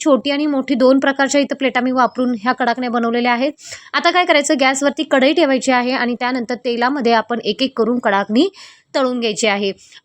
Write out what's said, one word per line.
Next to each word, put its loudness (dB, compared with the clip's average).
छोटी 2
आणि -2
मोठी 0
दोन 4
प्रकारच्या 0
इथं -2
प्लेटा -2
मी -2
वापरून 0
ह्या 0
कडाकण्या -2
बनवलेल्या 0
आहेत. -2
आता 0
काय 2
करायचं, 0
गॅसवरती 0
कढई 2
ठेवायची 2
आहे 0
आणि -2
त्यानंतर -4
तेलामध्ये -2
आपण 0
एक -2
एक -4
करून 0
कडाकणी 0
तळून -2
घ्यायची -2
आहे. 0